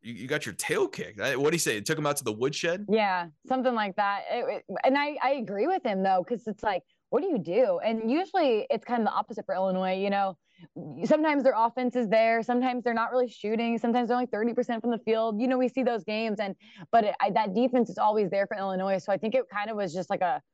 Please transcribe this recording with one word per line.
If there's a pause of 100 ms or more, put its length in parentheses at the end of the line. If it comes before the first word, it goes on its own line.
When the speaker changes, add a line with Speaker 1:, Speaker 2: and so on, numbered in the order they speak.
Speaker 1:
"You,
you
got
your
tail
kicked."
I,
what'd
he
say?
It
took
him
out
to
the
woodshed?
Speaker 2:
Yeah, (200)
something
like
that.
It, (240)
it,
and
I,
I
agree
with
him
though,
'cause
it's
like, (260)
what
do
you
do?
And
usually
it's
kind
of
the
opposite
for
Illinois,
you
know, (680)
sometimes
their
offense
is
there,
sometimes
they're
not
really
shooting,
sometimes
they're
only
thirty
percent
from
the
field.
You
know,
we
see
those
games
and, (360)
but
it,
I,
that
defense
is
always
there
for
Illinois.
So
I
think
it
kind
of
was
just
like
a (120)